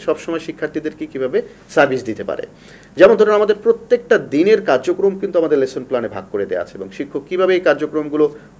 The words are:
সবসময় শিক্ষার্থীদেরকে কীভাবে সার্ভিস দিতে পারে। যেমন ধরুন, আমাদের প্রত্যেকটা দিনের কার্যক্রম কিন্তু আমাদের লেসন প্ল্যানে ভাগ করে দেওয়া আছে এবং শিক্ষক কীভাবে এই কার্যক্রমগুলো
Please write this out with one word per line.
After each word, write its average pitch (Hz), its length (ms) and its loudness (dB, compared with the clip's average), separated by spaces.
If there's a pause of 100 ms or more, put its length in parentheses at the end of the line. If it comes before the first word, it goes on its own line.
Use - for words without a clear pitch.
সবসময় 160 340 -4
শিক্ষার্থীদেরকে 151 680 -8
কীভাবে 135 360 -4 (280)
সার্ভিস 131 340 2
দিতে 104 200 -8
পারে। - 220 -8 (500)
যেমন 208 200 8
ধরুন, 208 180 4
আমাদের 208 280 2
প্রত্যেকটা 233 560 2
দিনের 170 440 2
কার্যক্রম 180 560 0
কিন্তু 180 200 -2
আমাদের 147 200 2
লেসন 131 260 -2
প্ল্যানে 120 240 -4
ভাগ 98 240 -10
করে 101 140 -4
দেওয়া 90 160 -4
আছে - 160 -12
এবং 95 120 -10
শিক্ষক 143 380 -8
কীভাবে 185 260 0
এই 175 60 0
কার্যক্রমগুলো 151 800 0 (220)